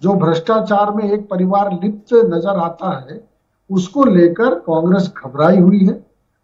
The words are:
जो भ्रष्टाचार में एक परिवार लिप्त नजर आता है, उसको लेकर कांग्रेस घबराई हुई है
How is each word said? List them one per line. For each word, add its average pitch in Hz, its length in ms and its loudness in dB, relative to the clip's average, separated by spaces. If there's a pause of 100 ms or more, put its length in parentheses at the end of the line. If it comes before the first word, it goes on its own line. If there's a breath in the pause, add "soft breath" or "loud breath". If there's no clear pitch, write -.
जो 190 120 0
भ्रष्टाचार 202 760 0
में 208 200 -4
एक 208 180 -4
परिवार 196 440 -2
लिप्त 208 400 -8
नजर 190 460 0
आता 165 500 -8
है, - 120 -18 (500)
उसको 196 340 0
लेकर 180 500 2
कांग्रेस 175 560 -2 (120)
घबराई 151 340 2
हुई 185 280 4
है - 200 -2 (380)